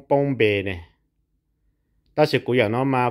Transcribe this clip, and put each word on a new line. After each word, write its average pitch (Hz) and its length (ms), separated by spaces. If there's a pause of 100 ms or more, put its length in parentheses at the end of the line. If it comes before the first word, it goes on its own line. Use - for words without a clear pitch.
bông 143 300
bề 104 240
này. 92 180 (1300)
Ta 151 120
sẽ 139 180
cố 120 80
gắng 113 200
nó 127 120
mà 123 260